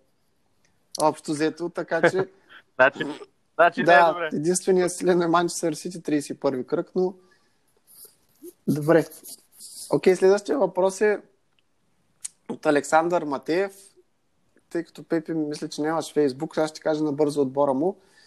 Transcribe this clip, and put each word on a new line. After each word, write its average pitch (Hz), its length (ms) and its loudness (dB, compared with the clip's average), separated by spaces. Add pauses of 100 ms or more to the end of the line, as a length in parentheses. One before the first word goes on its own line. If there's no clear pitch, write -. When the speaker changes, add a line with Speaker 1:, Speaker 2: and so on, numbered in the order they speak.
(1040)
Speaker 1:
Общо 156 300 -2
взето, 156 360 -4
така 170 420 0
че 190 180 -2 (240)
Speaker 2:
<laughs> - 220 -20
Значи, 135 300 2 (500)
значи 170 240 4
не 170 140 4
е 175 40 10
Speaker 1:
Да, 170 120 8
Speaker 2:
добре. 160 240 -2
Speaker 1:
единственият 180 600 0
силен 180 300 0
е 170 40 0
Манчестър 170 460 0
Сити, 175 300 -12
тридесет 151 280 -4
и - 100 -10
първи 131 260 -4
кръг, 170 280 -4
но 185 200 0 (1500)
добре. 151 360 4 (840)
Окей, 180 260 2
следващия 202 420 2
въпрос 190 420 -2
е 208 200 0 (1300)
от - 180 -8
Александър 160 580 2
Матеев. 160 480 -4 (960)
Тъй 170 140 -6
като - 200 -20
Пепи 165 300 -4
мисля, 151 340 -6
че - 140 -8
нямаш 156 320 -4
Facebook, 147 440 0
аз 156 120 0
ще - 100 -20
кажа 151 240 -2
набързо 147 380 0
отбора 139 320 0
му. 170 220 -2 (300)